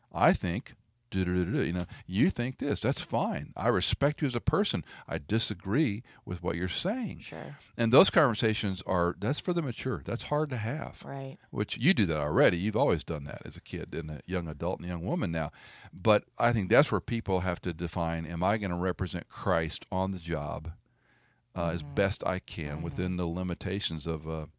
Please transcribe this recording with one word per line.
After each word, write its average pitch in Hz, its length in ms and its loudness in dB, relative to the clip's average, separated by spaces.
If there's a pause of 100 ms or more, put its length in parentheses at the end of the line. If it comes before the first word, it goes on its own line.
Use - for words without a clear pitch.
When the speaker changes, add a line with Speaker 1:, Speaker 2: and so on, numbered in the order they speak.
(120)
Speaker 1:
I 135 200 6
think, 90 420 -2 (360)
do-do-do-do-do, 92 560 2
you 80 60 0
know, 87 140 -2 (200)
you 110 240 4
think 127 280 -4
this, 269 200 0
that's - 220 0
fine. 131 560 -2
I 104 100 -2
respect 123 560 2
you 151 60 2
as 120 80 -2
a 113 40 0
person. 160 440 0 (240)
I 80 100 -4
disagree 104 840 0 (220)
with 92 180 -6
what 87 140 0
you're 87 120 0
saying." 220 520 -4
Speaker 2:
Sure. - 360 -12 (200)
Speaker 1:
And 113 160 2
those 170 180 10
conversations 110 760 2
are, 87 320 2
that's 107 220 -2
for - 120 -2
the 175 100 0
mature. 120 420 -4
That's 110 200 -4
hard 151 260 0
to 131 60 -4
have. 117 480 -4
Speaker 2:
Right. 135 320 -10 (140)
Speaker 1:
Which - 260 -4
you 135 180 4
do 110 120 4
that 80 140 0
already. 90 380 4
You've 101 180 -2
always 95 280 2
done 76 200 -4
that - 200 -10
as - 120 -10
a 87 40 -12
kid - 340 -8
and 78 160 -4
a 76 140 -8
young 87 240 -4
adult 80 300 -4
and 85 80 -8
a 90 60 -4
young 85 120 -4
woman 120 280 -2
now. 80 180 -2 (420)
But 104 320 4 (140)
I 120 140 4
think 98 180 0
that's 127 220 6
where 98 80 2
people 95 400 0
have 90 220 -2
to 90 120 -2
define, 82 500 -2
am 82 200 -4
I 101 120 2
gonna 95 220 -4
represent 90 500 -2
Christ 82 640 0
on 95 220 0
the 92 60 -6
job, 80 520 -6 (880)
uh, 85 140 0
as 85 120 -4
Speaker 2:
Mm-hmm. 73 120 -12
Speaker 1:
best 98 300 0
I 92 140 0
can 76 380 -6
Speaker 2:
Mm-hmm. 73 60 -6
Speaker 1:
within 90 340 -2
the 87 100 0
limitations 85 800 -4
of 80 220 -4
a, 78 200 -6 (100)